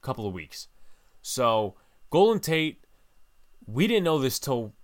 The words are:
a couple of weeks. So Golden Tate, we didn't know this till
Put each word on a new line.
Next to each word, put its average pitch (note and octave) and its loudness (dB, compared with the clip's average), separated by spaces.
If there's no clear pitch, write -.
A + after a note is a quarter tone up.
a - -12
couple A#2 -6
of G2 -6
weeks. E2+ -14
So A2+ 0
Golden G3+ 4
Tate, D#3 -4
we C3 2
didn't A3 2
know D#3+ 2
this C3 0
till A#2 -4